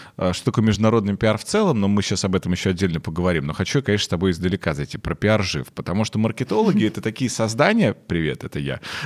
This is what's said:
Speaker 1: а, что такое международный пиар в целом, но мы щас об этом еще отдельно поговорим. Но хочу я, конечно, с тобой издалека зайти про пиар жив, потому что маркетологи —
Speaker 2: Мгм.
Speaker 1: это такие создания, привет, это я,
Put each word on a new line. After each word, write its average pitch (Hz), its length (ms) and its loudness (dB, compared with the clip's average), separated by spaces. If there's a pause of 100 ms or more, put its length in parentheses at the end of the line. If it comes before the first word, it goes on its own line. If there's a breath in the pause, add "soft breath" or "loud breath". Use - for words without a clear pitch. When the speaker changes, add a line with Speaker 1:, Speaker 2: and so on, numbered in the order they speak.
(160 loud breath)
Speaker 1:
а, 90 160 0
что - 140 -4
такое 113 180 2
международный 107 540 4
пиар 107 220 2
в - 40 -14
целом, 185 380 2
но 98 60 2
мы 101 160 2
щас - 200 -2
об 95 120 0
этом 87 160 0
еще 90 180 0
отдельно 87 300 0
поговорим. 85 480 0
Но 73 60 -4
хочу 98 260 -2
я, 131 40 -2
конечно, 101 220 0
с - 40 -8
тобой 95 200 2
издалека 87 460 -2
зайти 69 240 -8
про - 160 -6
пиар 107 280 2
жив, 78 300 -6
потому 92 320 -2
что - 140 -4
маркетологи — 135 580 2
Speaker 2:
Мгм. - 80 4
Speaker 1:
это 104 160 -2
такие 113 300 -4
создания, 127 640 2
привет, 80 480 -4
это - 160 -8
я, 69 200 -4 (260 loud breath)